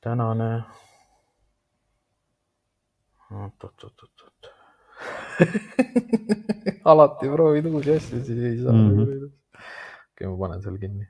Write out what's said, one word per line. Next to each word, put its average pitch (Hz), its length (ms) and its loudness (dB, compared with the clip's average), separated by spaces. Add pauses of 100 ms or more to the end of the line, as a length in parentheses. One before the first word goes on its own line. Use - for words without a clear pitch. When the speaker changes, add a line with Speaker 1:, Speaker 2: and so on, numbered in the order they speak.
Speaker 1:
Tänane. 113 600 -2 (2500)
Oot, 104 440 -14
oot, - 200 -20
oot, - 200 -20
oot, - 180 -20
oot. - 300 -20 (840)
<laughs> - 1500 -2
Alati 147 460 6
proovid 151 360 2
uusi 151 300 0
asju, 120 280 -4
siis 120 200 -4
ei 117 140 -2
saa 123 160 2
Speaker 2:
Mhm. 110 120 8
Speaker 1:
nagu 104 200 4
neid 135 120 -4
asju. 139 140 -12 (800)
Okei, - 160 -12
ma 95 100 -8
panen 92 240 -6
selle 95 180 -8
kinni. 101 300 -8